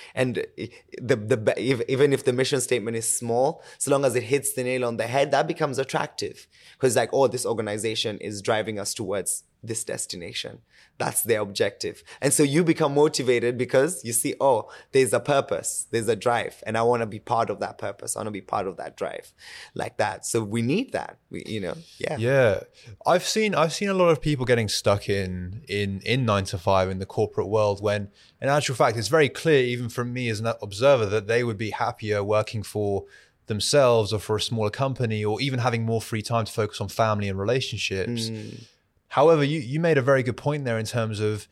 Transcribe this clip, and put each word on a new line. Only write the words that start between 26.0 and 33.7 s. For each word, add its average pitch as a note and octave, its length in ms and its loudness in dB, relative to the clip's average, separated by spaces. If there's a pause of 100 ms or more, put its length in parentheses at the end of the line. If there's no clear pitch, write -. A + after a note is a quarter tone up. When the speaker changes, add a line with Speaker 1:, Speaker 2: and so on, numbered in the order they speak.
Speaker 2:
in B2 220 2
nine-to-five G2 640 2
in F#2+ 80 -4
the F#2+ 80 -6
corporate G#2+ 420 -2
world G#2 320 2
when, G2+ 300 -2 (320)
in C3 80 0
actual C#3+ 240 0
fact, A#2 240 2
it's G#2+ 100 -2 (120)
very C#3+ 100 6
clear, D3+ 340 4
even B2 260 -2
from B2 240 -6
me B2 160 -2
as G#2+ 100 -2
an A2+ 120 -2 (120)
observer, A2+ 420 4
that G2+ 220 0
they A#2+ 160 2
would A2+ 160 -4
be A2 120 -4
happier G#2 520 -2
working G#2 400 0
for G2+ 420 -2 (400)
themselves A2+ 680 4